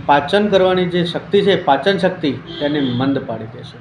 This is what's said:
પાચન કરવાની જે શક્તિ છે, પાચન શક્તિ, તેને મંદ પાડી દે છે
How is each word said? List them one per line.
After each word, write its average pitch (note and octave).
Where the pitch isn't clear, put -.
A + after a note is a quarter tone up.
પાચન D3
કરવાની F#3
જે F3
શક્તિ F#3
છે, F#3+
પાચન F#3
શક્તિ, F3
તેને D3
મંદ C3
પાડી A2+
દે A#2+
છે -